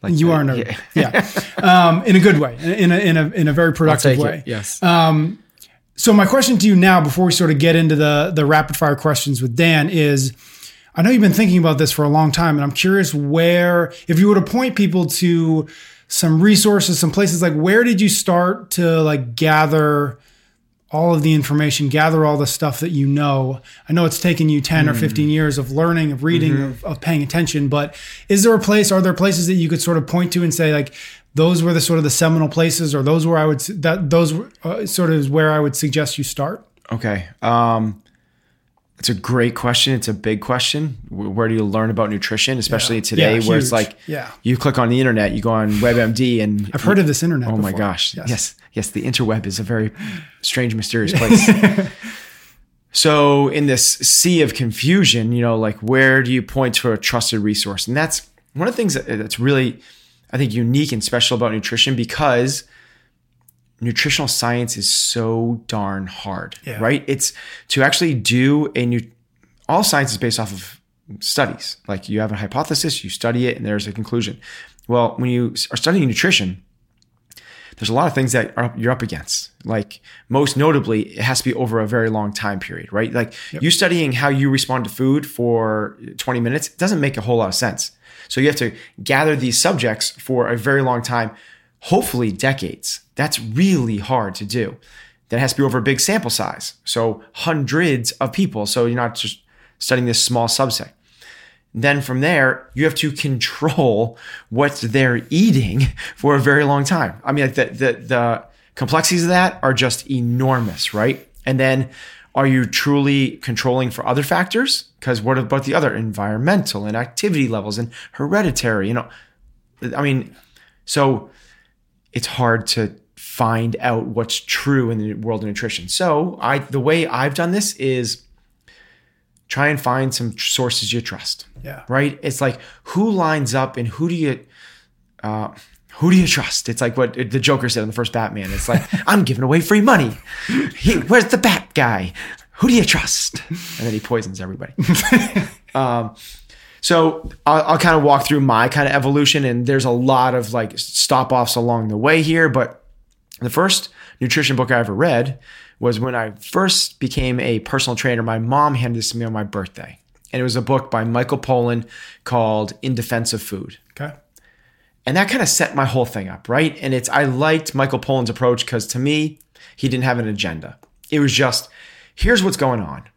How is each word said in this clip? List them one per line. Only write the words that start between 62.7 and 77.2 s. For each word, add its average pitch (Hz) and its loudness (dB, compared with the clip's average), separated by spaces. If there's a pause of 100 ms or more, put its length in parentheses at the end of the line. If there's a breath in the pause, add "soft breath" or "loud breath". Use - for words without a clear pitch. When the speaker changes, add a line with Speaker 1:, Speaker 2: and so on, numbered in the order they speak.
Speaker 1:
nutritional 135 -2
science 120 -2
is 101 -4
so 117 -2
darn 98 -4
hard, 92 -12
Speaker 2:
Yeah. 107 -10
Speaker 1:
right? 120 0
It's 139 -2 (340 loud breath)
to 135 0
actually 156 2
do 131 2
a 123 0
new, 120 0 (680)
all 180 2
science 139 0
is 104 -6
based 117 -2
off 107 -6
of 92 -16 (400)
studies. - -4 (100)
Like, 98 -8
you 107 -2
have 107 -2
a 104 -6
hypothesis, 139 -4
you 95 -10
study 120 -2
it, 117 -2
and 110 -8
there's 104 -4
a 107 -10
conclusion. 107 -6 (480 loud breath)
Well, 117 0
when 123 -2
you 120 0
s-, - -8
are - -8
studying 165 0
nutrition, 104 0 (1120 loud breath)